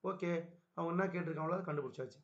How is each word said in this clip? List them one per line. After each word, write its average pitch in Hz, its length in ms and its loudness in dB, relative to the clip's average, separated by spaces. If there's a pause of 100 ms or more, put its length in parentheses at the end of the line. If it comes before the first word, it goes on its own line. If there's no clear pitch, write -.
ஓகே, 180 220 0 (460)
அவங்க 170 180 2
என்ன 190 180 4
கேட்டிருக்காங்களோ, 160 440 0
அதை 185 120 -2
கண்டுபிடிச்சாச்சு. 131 540 -4